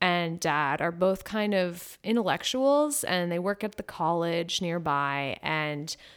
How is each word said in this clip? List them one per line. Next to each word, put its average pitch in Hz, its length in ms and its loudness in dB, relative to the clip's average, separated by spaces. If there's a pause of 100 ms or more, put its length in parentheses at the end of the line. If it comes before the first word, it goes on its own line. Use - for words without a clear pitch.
and 175 380 2
dad 147 420 2
are 170 100 2
both 190 320 2
kind 208 300 0
of 180 500 -2
intellectuals, 254 1000 2
and 175 280 0
they 170 80 0
work 196 240 -2
at 208 120 -6
the - 80 -8
college 170 800 -2
nearby 143 800 -2
and 151 540 -4 (220)